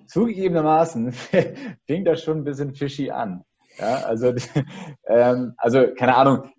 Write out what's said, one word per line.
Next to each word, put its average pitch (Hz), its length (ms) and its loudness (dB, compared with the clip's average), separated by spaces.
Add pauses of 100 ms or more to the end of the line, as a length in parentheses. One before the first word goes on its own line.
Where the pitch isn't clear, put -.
zugegebenermaßen 165 1040 0
<laughs> - 760 -4
fing 175 180 -2
das 165 180 2
schon 156 160 -2
ein 143 40 -6
bisschen 139 320 -6
fishy 139 340 -6
an. 107 340 -6 (360)
Ja, 117 220 -2
also, 117 320 0 (360)
<laughs> - 380 -16
ähm, 123 500 2
also, 120 300 4 (100)
keine 127 180 2
Ahnung, 135 440 4